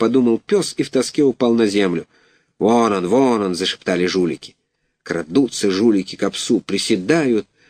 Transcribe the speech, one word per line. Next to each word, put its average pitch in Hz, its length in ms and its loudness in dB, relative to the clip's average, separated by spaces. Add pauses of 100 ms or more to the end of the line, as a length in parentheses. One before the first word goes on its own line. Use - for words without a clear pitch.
подумал 117 360 2
пёс - 380 -2
и 151 60 -2
в - 80 -6
тоске 135 320 -2
упал 120 320 2
на 117 120 2
землю. 98 400 0 (520)
«Вон 113 340 2
он, 92 140 -2
вон 120 360 2
он!» — 92 180 -2
зашептали 90 460 -2
жулики. 87 500 -4 (480)
Крадутся 98 680 -2
жулики 98 460 0
к 101 140 -2
псу, - 300 -2
приседают, 107 840 -2 (240)